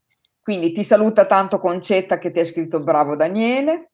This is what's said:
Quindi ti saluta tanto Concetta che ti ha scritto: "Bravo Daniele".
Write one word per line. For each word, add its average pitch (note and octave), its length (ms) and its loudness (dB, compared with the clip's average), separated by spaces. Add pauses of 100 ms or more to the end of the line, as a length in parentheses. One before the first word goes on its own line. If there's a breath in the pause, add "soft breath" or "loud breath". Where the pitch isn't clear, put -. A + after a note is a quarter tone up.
(420)
Quindi F3 300 -2
ti F#3 100 -4
saluta G#3+ 440 4
tanto F#3+ 340 2
Concetta F#3 580 -2
che E3+ 140 -6
ti E3+ 80 -2
ha E3 40 2
scritto: E3 360 -6
"Bravo D3 360 0
Daniele". A#3+ 760 -2